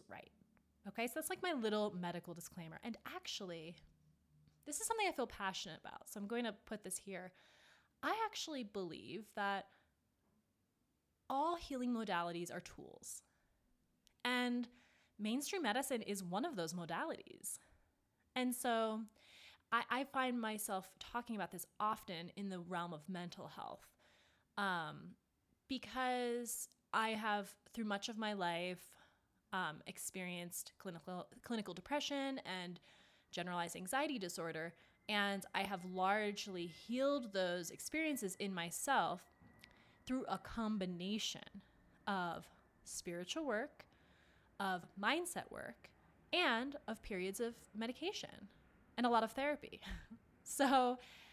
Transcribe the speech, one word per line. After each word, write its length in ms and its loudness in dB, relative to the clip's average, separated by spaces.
right. 220 -12
Okay, 200 0
so 80 -6
that's, 140 -2
like, 140 -2
my 100 2
little 460 4
medical 340 -2
disclaimer. 500 -10
And 220 -4
actually, 680 -6
this 140 -2
is 80 0
something 220 4
I 20 6
feel 160 2
passionate 580 -4
about, 240 -12
so 120 -8
I'm 60 -4
going 180 0
to 80 0
put 200 -6
this 120 -4
here. 360 -8
I 120 2
actually 380 -4
believe 640 -6
that 320 0
all 260 4
healing 380 0
modalities 600 0
are 80 -4
tools. 600 -12
And 420 2
mainstream 420 0
medicine 400 2
is 220 -4
one 220 0
of 100 -2
those 180 0
modalities. 840 -4
And 200 4
so 460 2
I, 180 6
I 160 4
find 340 2
myself 500 0
talking 360 -4
about 160 -2
this 140 -8
often 560 0
in 140 -2
the 100 -2
realm 340 -2
of 140 -6
mental 400 -6
health, 400 -10
um, 580 0
because 1000 0
I 160 6
have, 400 2
through 120 -2
much 240 0
of 80 -6
my 160 2
life, 480 0
um, 240 0
experienced 880 -6
clinical, 500 -6
clinical 300 -2
depression 720 0
and 340 -4
generalized 440 0
anxiety 440 0
disorder, 540 -2
and 360 4
I 80 4
have 220 -2
largely 840 2
healed 640 2
those 380 2
experiences 680 0
in 140 0
myself 680 2
through 220 0
a 100 0
combination 1040 0
of 380 0
spiritual 600 -4
work, 400 0
of 260 0
mindset 480 2
work, 400 -10
and 420 4
of 140 -4
periods 380 -2
of 160 0
medication 760 -4
and 80 4
a 40 6
lot 140 8
of 80 0
therapy. 540 0
<laughs> 40 -8
So 540 6